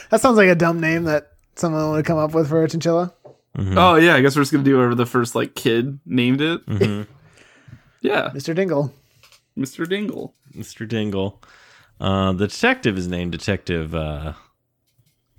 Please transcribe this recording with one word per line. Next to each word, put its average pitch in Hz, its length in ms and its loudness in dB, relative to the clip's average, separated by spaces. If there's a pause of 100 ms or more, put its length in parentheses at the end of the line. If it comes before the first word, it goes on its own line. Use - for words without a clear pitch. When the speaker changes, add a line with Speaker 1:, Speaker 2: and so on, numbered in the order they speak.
Speaker 1:
that 226 120 2
sounds 247 160 4
like 190 120 8
a 175 60 6
dumb 170 260 0
name 165 220 0
that 151 300 -2 (220)
someone 156 360 -2
would 151 120 0
come 165 140 0
up 156 160 -2
with 160 160 2
for 160 140 2
a 160 40 2
chinchilla. 170 460 -2 (420)
Speaker 2:
Mm-hmm. 95 220 -2
Speaker 3:
Oh, 175 180 6
yeah, 165 200 6
I 127 60 4
guess 135 140 4
we're 147 60 4
just 135 100 -2
gonna 143 120 2
do 139 120 4
whatever 120 200 4
the 120 100 0
first, 120 300 -2
like, 120 180 -4
kid 127 520 -2
named 127 360 0
it. 165 240 -4
Speaker 2:
Mm-hmm. 107 420 -2
Speaker 3:
<laughs> - 40 -20 (880)
Yeah. - 320 -2
Speaker 1:
Mister 139 220 -8
Dingle. 151 360 -2 (640)
Speaker 3:
Mister 135 300 -6
Dingle. 190 480 -8 (220)
Speaker 2:
Mister - 320 -14
Dingle. 104 560 -4 (560)
Uh, 95 320 0
the 95 160 0
detective 233 500 -2
is 90 100 -4
named 87 260 -4
Detective, 85 600 -6
uh, 76 400 -6 (1040)